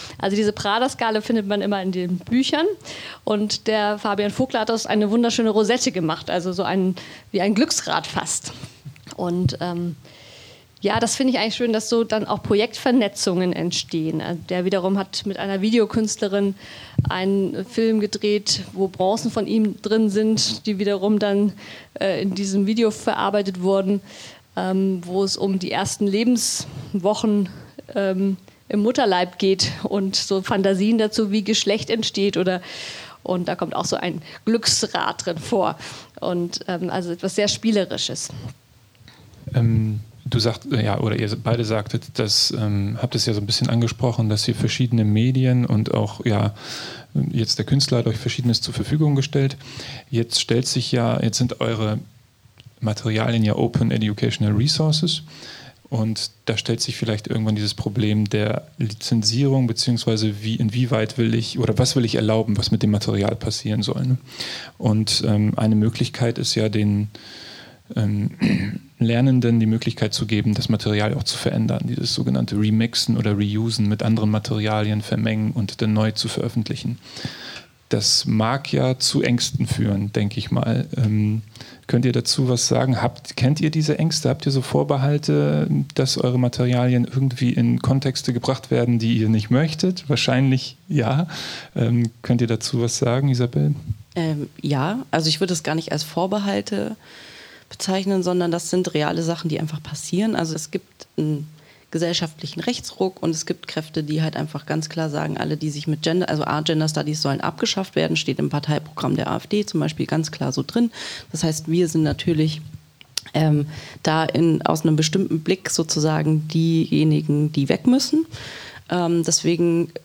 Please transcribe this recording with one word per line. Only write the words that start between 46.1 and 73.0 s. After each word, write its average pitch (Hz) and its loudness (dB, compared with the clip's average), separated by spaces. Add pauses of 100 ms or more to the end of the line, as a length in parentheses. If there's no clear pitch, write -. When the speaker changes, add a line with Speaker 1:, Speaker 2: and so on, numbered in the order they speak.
Speaker 2:
ja, 107 2 (800)
jetzt - 0
der 107 -2
Künstler 135 2
hat 117 2
euch 107 0
Verschiedenes 120 0
zur - -6
Verfügung 147 2
gestellt. 135 0 (540)
Jetzt 117 0
stellt 120 2
sich - -2
ja, 117 2
jetzt 113 0
sind 123 0
eure 110 0 (800)
Materialien 110 0
ja 107 2
Open 117 2
Educational 107 0
Resources. 156 2 (640)
Und 110 -2 (140)
da 110 -2
stellt - -2
sich - -4
vielleicht 110 -2
irgendwann 110 0
dieses 104 -2
Problem 107 0
der 107 0 (100)
Lizenzierung, 120 2
beziehungsweise 110 0
wie, 110 -2
inwieweit 113 0
will 113 2
ich 113 -2
oder 110 2
was 127 4
will 123 4
ich 110 0
erlauben, 110 2
was - 0
mit 107 2
dem 104 4
Material 101 0
passieren 107 -4
soll, - -2
ne? 127 2 (640)
Und, 107 2
ähm, 104 2
eine 110 2
Möglichkeit 117 0
ist - -2
ja, 110 0
den, 104 0 (880)
ähm, 104 0 (100)
<clears throat> 98 0 (200)
Lernenden 117 4
die 110 4
Möglichkeit 110 0
zu 107 -2
geben, 104 2
das - -2
Material 104 0
auch - -4
zu - -4
verändern, - 0
dieses - -4
sogenannte 107 0
Remixen 110 2